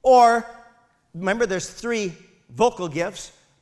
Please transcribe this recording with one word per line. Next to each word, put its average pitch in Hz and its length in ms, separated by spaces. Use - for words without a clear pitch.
or 233 420
remember 190 320
there's 185 240
three 220 440
vocal 180 400
gifts 170 420